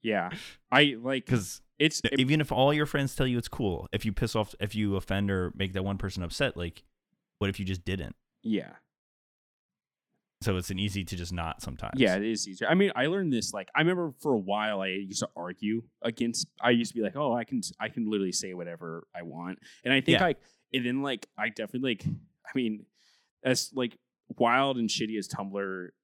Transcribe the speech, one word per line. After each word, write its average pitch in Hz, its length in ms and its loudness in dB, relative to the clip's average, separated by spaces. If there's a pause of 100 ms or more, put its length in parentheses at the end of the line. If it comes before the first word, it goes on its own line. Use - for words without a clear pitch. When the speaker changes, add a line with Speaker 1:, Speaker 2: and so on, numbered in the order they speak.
Speaker 1:
Yeah. 98 280 0 (420)
I, 139 280 8
like, 131 260 -2
Speaker 2:
'Cause 110 360 0 (160)
Speaker 1:
it's, 156 240 2
Speaker 2:
th-, - 120 0
Speaker 1:
it 135 60 2
Speaker 2:
even 139 220 4
if 139 100 -2
all 135 220 6
your 151 120 2
friends 139 300 -2
tell 131 120 2
you 123 100 2
it's 117 100 -2
cool, 90 440 -2
if 101 140 -2
you 104 80 0
piss - 220 0
off, 107 240 0
if 101 160 -4
you 104 200 2
offend 98 360 0
or 92 240 0
make 95 180 -2
that 95 100 -2
one 98 140 -2
person 95 260 -4
upset, 120 340 -2
like, 87 260 -6 (560)
what 101 100 2
if 95 100 -4
you 98 60 -2
just 92 200 -4
didn't? 90 300 -4 (280)
Speaker 1:
Yeah. 110 300 -2 (1700)
Speaker 2:
So 101 140 0
it's 90 140 -4
an 95 100 -4
easy 98 240 -2
to 87 140 -8
just 87 160 -8
not 82 280 -6
sometimes. - 380 -8
Speaker 1:
Yeah, 98 160 6
it 101 80 0
is 110 240 -2
easier. 92 220 -4
I 156 40 6
mean, 190 220 4
I 127 120 2
learned 175 260 0
this, 110 200 0
like, 98 220 -6
I 143 60 4
remember 170 400 2
for 147 120 0
a 110 60 4
while 101 400 0
I 95 80 -2
used 95 320 -4
to 101 160 -2
argue 104 480 -4 (180)
against, 117 460 -2 (140)
I 120 80 6
used 117 240 6
to 120 40 -4
be 110 60 0
like, 98 140 -2
"Oh, 139 160 0
I 117 100 0
can, 123 160 -2 (180)
I 107 120 -4
can 110 200 -4
literally 98 220 2
say 92 220 -4
whatever 85 600 -8
I 87 100 -10
want." 85 360 -10 (240)
And 127 100 2
I 135 60 6
think, 165 200 4
Speaker 2:
Yeah. 185 40 4
Speaker 1:
like, 165 160 2 (340)
and 127 120 0
then, 131 160 0
like, 135 260 -4 (100)
I 107 120 -2
definitely, 127 420 -4
like, 104 140 -4
I - 500 -8
mean, 110 300 -2 (580)
as, - 300 2
like, 127 240 -4 (400)
wild 127 400 4
and 113 120 0
shitty 110 280 -2
as 98 100 -6
Tumblr 98 640 -6 (140)